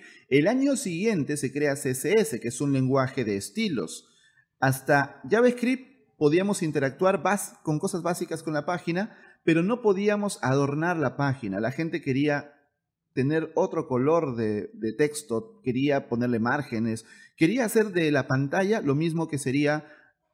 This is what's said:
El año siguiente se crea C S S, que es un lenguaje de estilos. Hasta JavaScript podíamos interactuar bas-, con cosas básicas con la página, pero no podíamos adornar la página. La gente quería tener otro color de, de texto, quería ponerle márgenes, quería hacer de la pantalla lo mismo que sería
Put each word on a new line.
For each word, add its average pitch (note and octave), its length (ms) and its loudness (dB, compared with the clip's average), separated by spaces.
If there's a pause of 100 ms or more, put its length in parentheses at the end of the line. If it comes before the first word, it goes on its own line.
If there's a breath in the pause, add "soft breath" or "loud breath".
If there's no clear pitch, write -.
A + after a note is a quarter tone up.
(300 loud breath)
El D3 180 6
año C4+ 280 2
siguiente E3+ 600 -2
se C3+ 160 -4
crea D3 220 0
C C#3 160 -2
S C#3 200 -2
S, G3+ 280 2
que - 80 -6
es A#2+ 120 -6
un C#3+ 140 0
lenguaje C3 500 0
de G2+ 140 -2
estilos. C3+ 720 -4 (500 soft breath)
Hasta C#3 680 0
JavaScript B3 880 0
podíamos F3+ 460 2
interactuar D#3 580 0
bas-, G3 400 -2
con D#3 160 -2
cosas F#3 240 -4
básicas F3 400 -4
con D#3+ 140 -4
la D3 100 -2
página, F3 500 -4 (280 loud breath)
pero E3+ 180 4
no A#3 220 0
podíamos G3+ 580 2
adornar C#3+ 560 0
la C3 200 -2
página. C3 420 -2
La A2+ 120 -2
gente D#3+ 300 -4
quería C#3+ 540 0 (580)
tener D#3 400 0
otro E3 340 -2
color C#3 480 2
de, G#2+ 380 -2
de A2 200 -4
texto, A#2 680 -2
quería C#3 460 0
ponerle A#2+ 300 0
márgenes, A#2 680 -2 (300 loud breath)
quería A3 300 2
hacer G#3+ 260 2
de E3+ 180 2
la C#3 180 2
pantalla E3+ 540 0
lo C#3 140 2
mismo D#3+ 320 0
que D3 100 -6
sería D3 480 0 (480 loud breath)